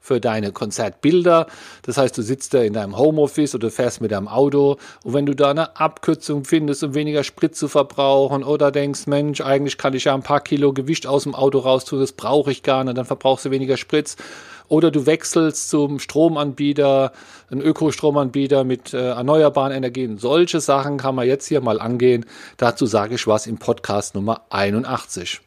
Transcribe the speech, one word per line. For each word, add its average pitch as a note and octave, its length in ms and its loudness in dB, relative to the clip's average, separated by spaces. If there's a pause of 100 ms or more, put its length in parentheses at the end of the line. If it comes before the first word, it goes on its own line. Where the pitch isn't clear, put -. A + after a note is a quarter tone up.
für B2 200 0
deine A2 320 -2
Konzertbilder. D#3 920 2 (340)
Das - 160 -6
heißt, C3 220 2
du B2 40 -4
sitzt B2 300 -6
da C3+ 80 4
in G#2+ 140 0
deinem G2+ 240 -6
Homeoffice D3 560 2
oder A2+ 160 -2
fährst B2 320 -4
mit G#2+ 80 -2
deinem G2+ 180 -4
Auto. C#3 480 2 (260)
Und A#2+ 120 -8
wenn C#3+ 100 0
du C#3+ 100 -2
da C#3 160 4
eine D#3 300 -4
Abkürzung D3+ 640 -2
findest, D3 400 0
um C3+ 100 -6
weniger D3 300 -2
Sprit - 320 -4
zu D3 120 -4
verbrauchen C#3 760 2
oder D3 260 2
denkst, C#3+ 360 -4
„Mensch, D3 340 -2
eigentlich C#3 380 0
kann C3+ 160 -2
ich B2+ 100 -4
ja C#3 100 4
ein C3+ 80 -4
paar C#3+ 200 0
Kilo C#3+ 320 2
Gewicht C#3 320 -4
aus C#3 160 0
dem C#3+ 120 -8
Auto C3+ 260 2
raustun, C3 400 0
das C3+ 120 -2
brauche C#3 380 0
ich B2+ 120 -6
gar C3 220 2
nicht“, B2+ 140 -4
dann B2+ 80 -6
verbrauchst C3+ 400 0
du C3+ 40 -4
weniger C3 280 0
Sprit. - 380 -2 (520)
Oder D#3 240 4
du C#3+ 120 0
wechselst D#3 640 0
zum D3 300 0
Stromanbieter, C#3+ 1120 0 (400)
einen C3 100 -6
Ökostromanbieter C#3+ 1000 0
mit, B2+ 320 -4
äh, B2+ 140 -2
erneuerbaren C#3 640 2
Energien. B2+ 440 -6
Solche D#3 440 2
Sachen C#3 360 0
kann C3+ 200 -4
man B2 100 0
jetzt C3+ 220 0
hier D3 120 2
mal A2+ 200 0
angehen. A#2+ 440 2 (320)
Dazu A#2+ 300 0
sage G#2+ 300 0
ich - 100 -4
was G#2+ 220 2
im A2+ 100 -8
Podcast - 560 -4
Nummer G#2+ 340 -4
einundachtzig. G2+ 1000 -4